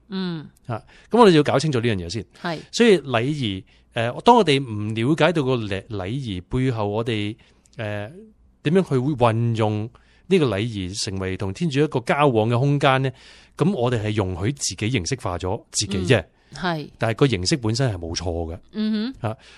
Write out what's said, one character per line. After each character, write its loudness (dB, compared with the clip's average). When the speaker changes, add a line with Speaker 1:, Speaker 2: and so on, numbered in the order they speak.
Speaker 1:
嗯。 -8
Speaker 2:
啊， -8
咁 6
我 10
哋 10
要 8
搞 2
清 -2
楚 0
呢 0
樣 0
嘢 -6
先。 -8
Speaker 1:
係。 -6
Speaker 2:
所 4
以 8
禮 0
儀， -2
呃， -2
當 6
我 6
哋 4
唔 -6
了 0
解 4
到 0
個 0
禮， -6
禮 -6
儀 -6
背 0
後 -2
我 -2
哋， -4
呃， -8
點 0
樣 2
去 0
運 2
用 0
呢 4
個 2
禮 0
儀 -6
成 -6
為 -4
同 -6
天 -4
主 0
一 2
個 -4
交 2
往 2
嘅 2
空 0
間 2
呢？ -2
咁 2
我 0
哋 -2
係 -2
容 -2
許 0
自 -8
己 -4
形 -2
式 -4
化 -4
咗 -4
自 -4
己 -4
啫。 6
Speaker 1:
嗯， -14
係。 -6
Speaker 2:
但 0
係 -4
個 4
形 -2
式 0
本 -2
身 0
係 -8
冇 -8
錯 -8
嘅。 -10
Speaker 1:
嗯 -4
哼。 -4
Speaker 2:
啊， -8